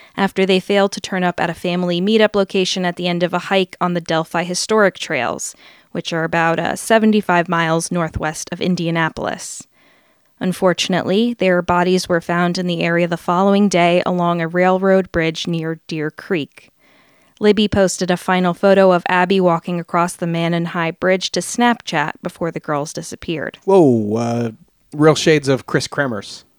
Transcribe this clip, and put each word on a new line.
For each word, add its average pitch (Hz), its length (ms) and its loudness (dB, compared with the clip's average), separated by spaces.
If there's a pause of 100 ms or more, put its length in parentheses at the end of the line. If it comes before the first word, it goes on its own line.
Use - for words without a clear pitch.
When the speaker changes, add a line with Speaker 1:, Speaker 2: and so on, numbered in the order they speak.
(160)
Speaker 1:
after 190 280 0
they 190 140 4
failed 202 340 2
to - 80 -10
turn 185 220 -6
up 175 160 -2
at 175 100 0
a 165 60 -6
family 175 460 -2
meetup 214 340 2
location 190 500 0
at 175 120 -2
the 175 100 -4
end 175 160 -2
of 180 100 0
a 180 60 0
hike 190 420 -2
on 175 140 -2
the 170 80 -4
Delphi 160 400 -2
Historic 190 560 0
Trails, - 580 -4 (360)
which - 200 -8
are 165 120 -2
about, 165 340 0
uh, - 180 -2
seventy-five 208 720 2
miles 165 420 0
northwest 160 600 -4
of 175 80 -8
Indianapolis. 165 1040 -4 (760)
Unfortunately, 185 920 0
their 180 280 2
bodies 180 460 0
were 170 120 0
found 175 380 -2
in 180 100 -4
the 170 140 -2
area 170 260 0
the 170 80 -4
following 196 520 2
day 175 380 2
along 175 340 0
a 165 60 -2
railroad 185 640 2
bridge 160 380 -2
near 165 400 -4
Deer 156 240 -6
Creek. - 580 -8 (680)
Libby 214 260 4
posted 190 420 0
a 180 80 0
final 180 380 0
photo 190 380 4
of 175 160 2
Abby 185 320 2
walking 175 400 0
across 175 340 -2
the 175 140 -6
Mannon 170 380 -2
High 165 260 -4
Bridge 185 400 -2
to 185 80 -2
Snapchat 226 720 -2 (100)
before 170 300 -6
the 165 80 -8
girls 151 320 -4
disappeared. - 720 -10
Speaker 2:
Whoa, 127 520 4
uh, 117 340 -2 (420)
real 151 240 4
shades 151 320 2
of 131 180 0
Chris - 220 -2
Kremers. 120 560 -6 (140)